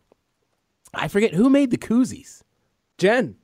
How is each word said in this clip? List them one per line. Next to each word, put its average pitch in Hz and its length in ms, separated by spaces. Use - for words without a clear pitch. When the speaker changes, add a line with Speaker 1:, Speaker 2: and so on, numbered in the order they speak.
Speaker 1:
I - 140
forget 202 260
who 220 140
made 277 220
the - 80
koozies. - 640
Speaker 2:
Jen. 196 460